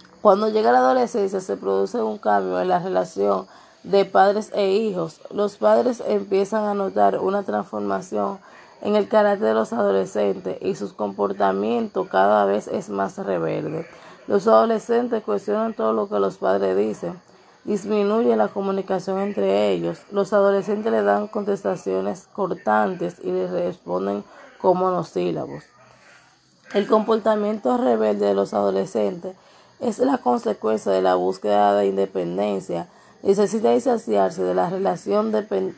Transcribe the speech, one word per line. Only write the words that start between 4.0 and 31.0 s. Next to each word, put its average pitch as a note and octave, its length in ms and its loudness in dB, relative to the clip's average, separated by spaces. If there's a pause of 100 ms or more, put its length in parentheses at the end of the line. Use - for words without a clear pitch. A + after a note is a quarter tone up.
padres G3+ 480 2
e G3 180 0
hijos. F#3+ 480 -2 (100)
Los G3+ 280 -4
padres A3+ 500 2
empiezan G3+ 560 0
a G#3 100 -2
notar G3 460 2
una G3 240 0
transformación G3 960 -4 (420)
en G#3 140 0
el G3+ 140 0
carácter G#3 400 2
de A3 40 2
los A3 200 0
adolescentes G3 880 -2
y F#2+ 140 -4
su G2 200 -10
comportamiento G#2 1120 -2
cada G3+ 380 4
vez G3 240 -2
es G3+ 180 -6
más G3 300 -4
rebelde. D#3+ 680 -4 (420)
Los G3+ 200 0
adolescentes A3+ 760 4
cuestionan G#3 520 -2
todo A3 180 -2
lo G#3+ 160 0
que G#3 100 -4
los G3 200 0
padres F#3+ 400 0
dicen, F3+ 420 -4 (460)
disminuye G#3 720 0
la G#3 100 2
comunicación F#3+ 720 -4
entre G3+ 520 0
ellos. E3+ 280 -4 (120)
Los G3 200 -2
adolescentes G3+ 580 2
le A3 120 2
dan G3+ 260 2
contestaciones G3 1040 -4
cortantes F#3 880 -2
y - 100 -4
les F3+ 200 -2
responden F#2 720 -4 (380)
con F#3 160 4
monosílabos. E3+ 880 -4 (1080)
El G3+ 140 0
comportamiento G#3+ 880 0
rebelde A3 500 2
de G3+ 60 4
los G3 200 0
adolescentes G3 840 -2 (460)
es A#3+ 180 -4
la C4 200 2
consecuencia A3 720 -2
de F#3+ 80 2